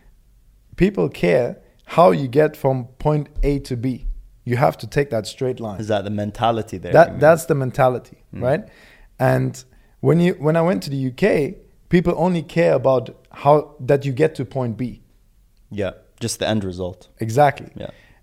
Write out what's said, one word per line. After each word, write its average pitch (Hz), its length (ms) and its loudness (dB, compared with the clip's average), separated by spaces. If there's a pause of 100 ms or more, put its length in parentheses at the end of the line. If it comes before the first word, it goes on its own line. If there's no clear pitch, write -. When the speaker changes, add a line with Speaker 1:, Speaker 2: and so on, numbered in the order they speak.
(760)
Speaker 1:
people 190 320 2
care 151 500 0 (280)
how 175 240 6
you 147 180 0
get 147 280 2
from 131 300 -2 (120)
point 151 300 -2 (140)
A 143 180 0
to 131 160 -8
B. 120 300 -6 (400)
You 120 100 -2
have 147 220 2
to - 80 -14
take 143 240 -2
that 110 160 -4
straight 127 340 -6
line. 104 200 -10
Speaker 2:
Is 104 80 -8
that 104 160 0
the 101 60 -6
mentality 104 680 -2
there, 87 140 -8
Speaker 1:
That, 156 140 8
Speaker 2:
you 92 60 -10
mean? 92 80 -6
Speaker 1:
that's 160 260 4
the 160 80 0
mentality, 127 640 -2 (160)
Speaker 2:
Mm. - 80 -10
Speaker 1:
right? 143 220 -2 (540)
And 131 440 0 (380)
when 147 200 4
you, 180 140 2
when 156 220 0
I 165 60 2
went 190 200 0
to 147 80 -10
the 139 60 -6
U 131 160 -4
K, 180 460 0 (300)
people 175 280 4
only 170 260 0
care 165 320 2
about 131 420 0 (140)
how, 147 500 2
that 131 240 0
you 139 80 -4
get 156 220 0
to 135 100 -6
point 120 320 -6
B. 117 240 -10 (680)
Speaker 2:
Yeah, 101 220 -4 (280)
just 113 200 -6
the 85 80 -2
end 107 160 -2
result. 90 440 -10 (120)
Speaker 1:
Exactly. 123 540 0
Speaker 2:
Yeah. - 160 -14 (320)